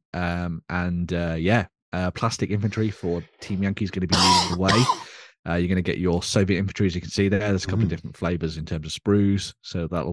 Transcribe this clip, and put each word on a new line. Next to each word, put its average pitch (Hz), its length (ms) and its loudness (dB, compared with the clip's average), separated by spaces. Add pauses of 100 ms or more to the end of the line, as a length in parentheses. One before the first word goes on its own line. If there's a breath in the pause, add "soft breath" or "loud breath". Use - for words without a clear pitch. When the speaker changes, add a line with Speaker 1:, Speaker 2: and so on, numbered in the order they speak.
(120)
Speaker 1:
Um, 87 560 -4
and, 87 420 -2
uh, 85 280 0
yeah, 95 300 2 (260)
uh, 90 160 0
plastic - 400 -2
infantry 107 400 0
for 87 340 -4 (160)
Team 98 220 -4
Yankee 98 240 0
is - 40 -8
gonna 92 160 -2
be 92 80 0
leading 92 420 4
the 90 40 -4
way. 104 240 4 (640 loud breath)
Uh, 85 60 0
you're 87 140 2
gonna 92 120 2
get 78 160 -2
your 87 260 2
Soviet 98 360 2
infantry, 98 280 0
as 87 80 0
you 87 60 -4
can - 100 -10
see 98 200 2
there. 98 100 2
There's 101 240 0
a - 20 -6
couple 95 140 0
of 107 60 4
Speaker 2:
Mm. 82 60 -2
Speaker 1:
different - 260 -8
flavors 82 400 -2
in 80 80 -8
terms 78 200 -6
of 78 60 -10
sprues, 101 680 2
so 85 240 -4
that'll 80 260 -4